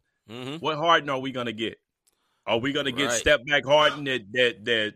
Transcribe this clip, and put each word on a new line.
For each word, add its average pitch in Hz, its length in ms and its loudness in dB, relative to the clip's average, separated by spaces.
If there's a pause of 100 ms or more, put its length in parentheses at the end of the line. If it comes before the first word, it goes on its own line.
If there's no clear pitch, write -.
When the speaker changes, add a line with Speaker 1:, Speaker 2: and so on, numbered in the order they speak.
(300)
Speaker 1:
Mm-hmm. 127 280 -12
Speaker 2:
What 151 200 -4
Harden 160 320 2
are 135 100 -4
we 131 120 -8
gonna 120 200 -6
get? 110 280 -6 (680)
Are 107 140 2
we 135 140 -4
gonna 139 180 -4
get 131 160 -2
Speaker 1:
Right. 120 120 0
Speaker 2:
step 147 260 4
back 143 200 0
Harden 147 400 4
that, 117 280 -4
that, 120 320 0
that, 110 300 -2